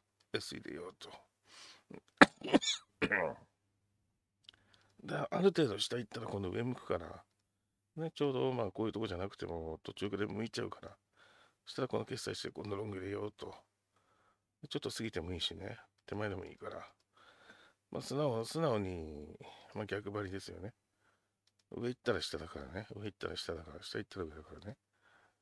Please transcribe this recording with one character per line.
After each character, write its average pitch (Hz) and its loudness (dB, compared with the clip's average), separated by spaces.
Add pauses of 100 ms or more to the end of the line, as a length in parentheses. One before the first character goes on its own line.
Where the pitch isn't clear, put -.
(340)
S - -4
入 - -10
れ - -8
よ 87 -8
う - -14
と。 - -14 (1300)
<coughs> - 2 (1600)
で、 - -4
あ 151 0 (100)
る 175 6
程 170 8
度 104 0
下 120 2
行 120 -2
っ - -20
た - -6
ら 113 -4
今 101 0
度 92 2
上 107 2
向 123 0
く - -10
か 90 4
ら、 - -8 (680)
ね、 160 -2
ち - -6
ょ 147 6
う 135 4
ど 131 4
ま 117 4
あ 95 -2
こ 110 0
う 113 4
い - 2
う - 0
と 101 -2
こ 113 2
じ 95 -2
ゃ 85 0
な 95 0
く - -10
て 90 -4
も 80 -4
途 - -8
中 101 -2
で 101 2
向 101 -2
い 117 -4
ち 113 -4
ゃ 104 0
う 95 -6
か - -12
ら、 - -14 (720)
そ - -12
し - -12
た - -2
ら 127 2
こ 110 0
の 113 0
決 - -6
済 95 -2
し - -6
て - -4
今 101 -6
度 101 0
ロ 104 -2
ン 107 -4
グ 95 -4
入 95 -4
れ 98 -4
よ 101 -2
う 104 -6
と。 - -10 (1120)
ち - -4
ょ - -2
っ - 0
と - -2
過 - -4
ぎ 113 -2
て 85 0
も 87 -2
い 87 -2
い - -4
し - -2
ね。 101 -8 (280)
手 101 -4
前 104 0
で 95 -2
も 87 -6
い 80 -12
い 76 -16
か - -8
ら。 - -8 (1040)
ま - -2
あ、 - -2
素 - -4
直、 123 2
素 156 -2
直 123 4
に、 80 -2 (460)
ま 104 -2
あ、 104 -2
逆 101 -2
張 104 -2
り 92 -4
で 98 -4
す - -10
よ 87 -10
ね。 98 -8 (1000)
上 120 -2
行 123 -4
っ - -20
た 120 6
ら 80 2
下 - -2
だ 78 -6
か - -10
ら 67 -8
ね。 92 -6
上 104 -6
行 101 -6
っ - -20
た - -4
ら 85 -6
下 - -4
だ 80 -6
か 80 -14
ら、 87 -12
下 - -6
行 107 -2
っ - -18
た 98 -8
ら 87 -2
上 78 -8
だ 78 -14
か - -20 (100)
ら 87 -12
ね。 113 -8 (640)